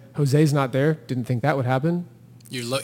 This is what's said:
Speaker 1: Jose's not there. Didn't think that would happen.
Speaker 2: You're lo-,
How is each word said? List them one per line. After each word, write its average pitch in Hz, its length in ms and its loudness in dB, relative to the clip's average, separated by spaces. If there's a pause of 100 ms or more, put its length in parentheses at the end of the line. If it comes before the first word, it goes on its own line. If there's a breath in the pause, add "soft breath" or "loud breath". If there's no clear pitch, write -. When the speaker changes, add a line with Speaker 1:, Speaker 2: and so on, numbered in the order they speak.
(140)
Speaker 1:
Jose's 147 380 4
not 139 200 0
there. 143 220 2
Didn't 127 300 -6
think 120 180 -2
that 143 140 0
would 131 100 -2
happen. 165 400 0 (440)
Speaker 2:
You're 123 140 -8
lo-, 127 200 -4